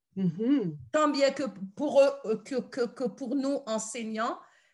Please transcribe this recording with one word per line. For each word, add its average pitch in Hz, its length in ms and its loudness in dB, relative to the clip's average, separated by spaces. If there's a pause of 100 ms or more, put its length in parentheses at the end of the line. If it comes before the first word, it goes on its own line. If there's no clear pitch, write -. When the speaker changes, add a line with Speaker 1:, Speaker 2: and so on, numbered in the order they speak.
(180)
Speaker 1:
Mhm. 190 580 2 (160)
Speaker 2:
tant 302 160 4
bien 277 240 4
que 277 120 -6 (320)
pour 277 260 4
eux, 277 100 6 (140)
euh, 214 120 0
que, - 220 -8
que, 240 260 -4
que - 200 -4
pour 254 300 -4
nous, 277 300 0
enseignants. 220 720 -4 (360)